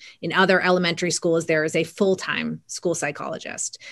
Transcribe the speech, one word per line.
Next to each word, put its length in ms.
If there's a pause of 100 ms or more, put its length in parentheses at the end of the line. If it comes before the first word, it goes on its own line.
(220)
In 120
other 260
elementary 520
schools, 340
there 180
is 120
a 80
full-time 840
school 300
psychologist. 840 (140)